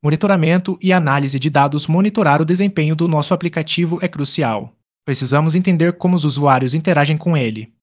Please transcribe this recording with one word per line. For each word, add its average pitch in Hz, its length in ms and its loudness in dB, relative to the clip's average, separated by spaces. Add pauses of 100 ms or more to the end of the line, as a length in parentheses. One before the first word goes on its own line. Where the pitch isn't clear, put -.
Monitoramento 180 760 2
e 185 100 0
análise 143 480 2
de 143 120 -2
dados. 143 360 2
Monitorar 175 540 2
o 160 60 0
desempenho 175 500 0
do 170 100 -2
nosso 156 280 0
aplicativo 170 640 -4
é 180 80 -4
crucial. 123 640 -4 (320)
Precisamos 143 500 0
entender 175 440 2
como 180 160 0
os 156 100 0
usuários 135 480 2
interagem 156 460 0
com 165 180 0
ele. 113 460 -4